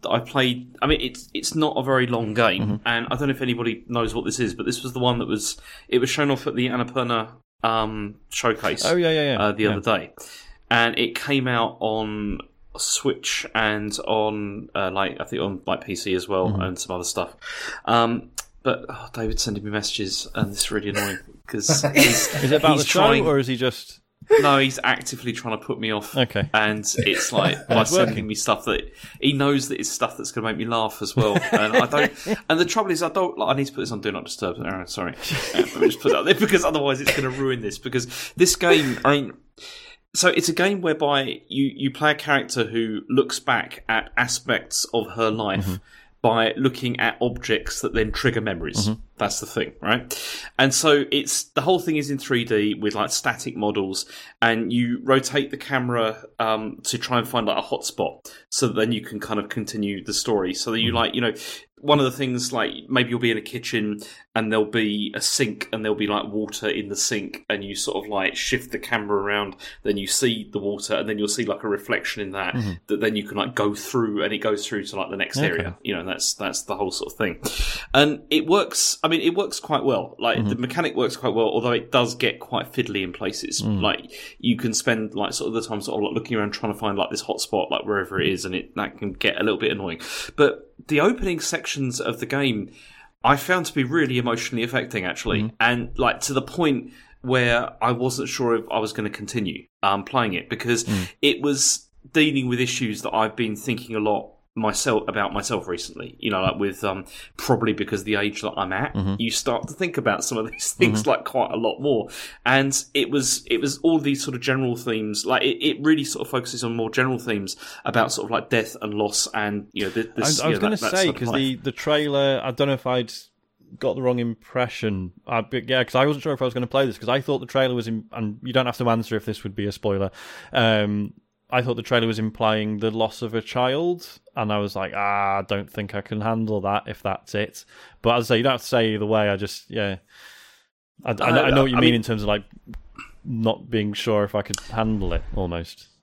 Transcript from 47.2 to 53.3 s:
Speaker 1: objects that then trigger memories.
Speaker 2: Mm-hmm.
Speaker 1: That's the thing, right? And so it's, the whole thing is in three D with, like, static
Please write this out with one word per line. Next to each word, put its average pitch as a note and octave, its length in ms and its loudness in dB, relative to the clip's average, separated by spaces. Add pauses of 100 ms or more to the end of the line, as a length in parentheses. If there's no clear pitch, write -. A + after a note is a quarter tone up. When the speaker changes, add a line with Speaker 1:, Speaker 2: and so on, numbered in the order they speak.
Speaker 1:
objects - 600 -2
that - 120 -2
then A2 160 2
trigger A#2+ 300 0
memories. F#2+ 480 -2
Speaker 2:
Mm-hmm. A2 120 -2 (180)
Speaker 1:
That's G#2 220 -2
the G#2 60 -8
thing, - 260 -4 (100)
right? B2 240 2 (520)
And C3+ 140 6
so D3 380 4
it's, C#3+ 340 0
the - 160 -2
whole E3+ 200 4
thing E3+ 160 0
is C#3+ 140 -2
in C#3 80 -2
three B2 260 0
D G#2+ 300 2
with, G#2 200 -2
like, G#2 160 0
static - 460 -2